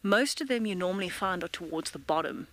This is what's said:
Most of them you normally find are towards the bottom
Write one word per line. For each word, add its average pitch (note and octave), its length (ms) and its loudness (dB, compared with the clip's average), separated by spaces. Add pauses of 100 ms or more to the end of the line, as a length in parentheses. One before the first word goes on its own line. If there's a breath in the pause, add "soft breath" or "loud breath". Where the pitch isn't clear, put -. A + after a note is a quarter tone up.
Most A3 380 4
of C#4+ 60 -4
them A#3+ 180 0
you G3+ 100 0
normally F3+ 340 0
find F#3 340 -2
are E3+ 40 -6
towards D#3+ 440 -6
the D3 80 -10
bottom D#3+ 540 -2